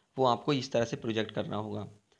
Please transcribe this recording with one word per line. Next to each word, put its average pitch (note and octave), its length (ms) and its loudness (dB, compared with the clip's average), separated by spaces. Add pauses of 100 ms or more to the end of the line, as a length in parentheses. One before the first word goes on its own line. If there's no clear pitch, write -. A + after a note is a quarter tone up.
(180)
वो C3 100 6
आपको A#2+ 260 2
इस C3 180 -2
तरह A#2 140 4
से - 120 -6
प्रोजेक्ट A2 340 -2
करना G2+ 260 -4
होगा। G#2 300 -6 (320)